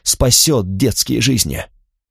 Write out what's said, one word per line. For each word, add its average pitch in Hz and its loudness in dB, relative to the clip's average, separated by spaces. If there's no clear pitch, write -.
спасёт 117 0
детские 120 -2
жизни. 113 -2